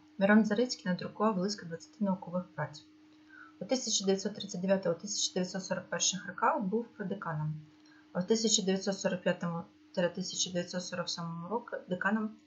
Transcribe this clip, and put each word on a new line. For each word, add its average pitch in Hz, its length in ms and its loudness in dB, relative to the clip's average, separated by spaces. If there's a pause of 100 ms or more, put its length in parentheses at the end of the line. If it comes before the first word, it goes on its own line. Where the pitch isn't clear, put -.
(180)
Мирон 208 280 8
Зарицький 226 400 2
надрукував 202 500 0
близько 185 300 -2
двадцяти 165 380 -8
наукових 185 520 -2
праць. - 300 -6 (760)
У 190 40 -4
тисяча 226 400 0
дев'ятсот 196 300 2
тридцять 180 260 -8
дев'ятого, 190 340 2
тисяча - 380 -2
дев'ятсот 185 300 -2
сорок - 260 -6
перших - 380 -2
роках 240 340 2
був 214 260 0 (100)
продеканом, 156 640 -4 (520)
а 175 60 0
в 180 80 -2
тисяча 220 340 4
дев'ятсот 190 360 0
сорок 180 240 -2
п'ятому 175 420 -2 (520)
тисяча 185 360 -4
дев'ятсот 180 320 -2
сорок 180 260 -6
сьомому 165 380 -6
року 220 280 -4 (140)
деканом 214 420 0 (160)